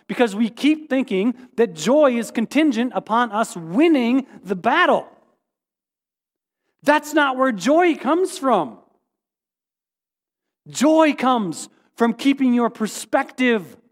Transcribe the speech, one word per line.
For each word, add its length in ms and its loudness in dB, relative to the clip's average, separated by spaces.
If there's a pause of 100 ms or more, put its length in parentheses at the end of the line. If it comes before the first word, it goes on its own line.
because 260 0
we 160 -2
keep 400 -2
thinking 440 -2 (240)
that 160 0
joy 440 2
is 140 -6
contingent 640 0
upon 380 -2
us 240 -4
winning 680 2 (160)
the 140 -8
battle. 560 0 (1700)
That's 300 0
not 200 0
where 160 0
joy 440 2
comes 420 -2
from. 400 -2 (1900)
Joy 460 2
comes 540 -4 (280)
from 180 0
keeping 400 0
your 160 2
perspective 1080 -4 (160)